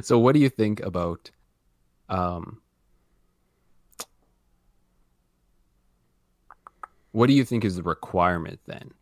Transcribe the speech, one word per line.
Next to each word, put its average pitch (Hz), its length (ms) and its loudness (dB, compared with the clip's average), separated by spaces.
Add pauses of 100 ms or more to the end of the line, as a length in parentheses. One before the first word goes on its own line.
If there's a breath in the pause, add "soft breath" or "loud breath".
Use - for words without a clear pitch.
so 123 160 2
what 120 160 6
do 151 60 4
you 135 100 4
think 107 300 -2
about, 87 500 -6 (800)
um, 90 500 -6 (4000)
what 117 140 4
do 135 60 4
you 139 120 4
think 113 200 -2
is 95 120 -2
the 87 60 -8
requirement 87 840 -2
then? - 240 -16 (100)